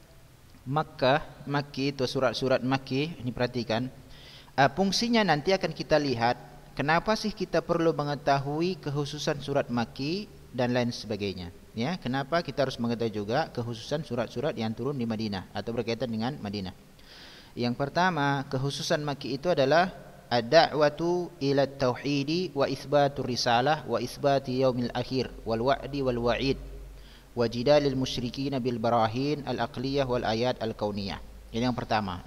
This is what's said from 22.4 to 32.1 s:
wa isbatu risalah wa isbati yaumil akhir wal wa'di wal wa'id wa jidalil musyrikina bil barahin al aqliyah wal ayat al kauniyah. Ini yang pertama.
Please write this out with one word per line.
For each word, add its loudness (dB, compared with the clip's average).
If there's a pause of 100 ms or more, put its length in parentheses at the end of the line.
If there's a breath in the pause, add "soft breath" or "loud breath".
wa 2
isbatu 2
risalah 2
wa 0
isbati 0
yaumil 2
akhir -2 (160)
wal 2
wa'di -2
wal 0
wa'id 2 (720 loud breath)
wa 0
jidalil 4
musyrikina -2
bil -2
barahin 2
al -2
aqliyah -2
wal 0
ayat 0
al -4
kauniyah. -4 (320)
Ini -2
yang 4
pertama. 0